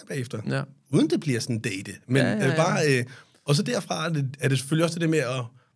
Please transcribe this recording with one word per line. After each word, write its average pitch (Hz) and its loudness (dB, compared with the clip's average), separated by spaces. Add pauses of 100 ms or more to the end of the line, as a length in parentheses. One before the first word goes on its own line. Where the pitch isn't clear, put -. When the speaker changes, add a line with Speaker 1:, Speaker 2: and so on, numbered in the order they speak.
Speaker 1:
bagefter? 127 -6 (100)
Speaker 2:
Ja. 135 -2 (300)
Speaker 1:
Uden 269 4
det 349 2
bliver 123 -2
sådan 123 -2
en 110 -4
date. 101 -6 (160)
Men, 123 2
Speaker 2:
Ja, - 2
ja, 98 0
Speaker 1:
øh, - -2
Speaker 2:
ja. - 2
Speaker 1:
bare... 175 4 (200)
Øh, 117 -2 (420)
og 143 4
så 185 0
derfra 190 -4
er - -2
det, 139 0 (140)
er 143 0
det 135 2
selvfølgelig 160 2
også 165 0
det 175 -6
der 165 2
med 160 2
at 127 -2 (320)